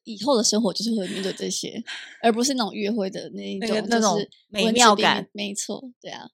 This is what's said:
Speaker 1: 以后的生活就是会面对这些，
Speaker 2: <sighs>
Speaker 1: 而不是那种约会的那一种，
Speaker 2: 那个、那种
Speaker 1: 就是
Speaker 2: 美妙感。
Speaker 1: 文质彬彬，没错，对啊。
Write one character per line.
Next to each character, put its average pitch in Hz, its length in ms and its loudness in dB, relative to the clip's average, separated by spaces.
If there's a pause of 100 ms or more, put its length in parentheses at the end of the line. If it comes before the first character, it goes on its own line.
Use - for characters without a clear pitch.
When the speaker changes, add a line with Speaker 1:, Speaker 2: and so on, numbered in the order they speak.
Speaker 1:
以 208 180 -12
后 269 160 2
的 - 60 2
生 208 180 2
活 180 120 0
就 196 100 -6
是 226 120 -2
会 190 120 -2
面 190 160 -6
对 190 100 -4
这 190 160 -6
些， - 320 -6 (180)
Speaker 2:
<sighs> - 220 -18
Speaker 1:
而 233 100 6
不 220 100 0
是 269 140 0
那 247 80 -2
种 196 100 -4
约 214 180 -4
会 202 180 -2
的 190 200 -8
那 196 120 -12
一 196 180 -8
种， 220 100 -4
Speaker 2:
那 214 120 0
个、 190 80 -6
那 233 100 4
种 202 160 4
Speaker 1:
就 165 60 0
是 - 80 -8 (200)
Speaker 2:
美 208 220 2
妙 233 240 8
感。 190 200 4
Speaker 1:
文 - 80 -4
质 - 100 -14
彬 202 100 -8
彬， 202 40 -4
没 202 60 -8
错， 247 380 -8 (100)
对 - 100 -14
啊。 - 220 -14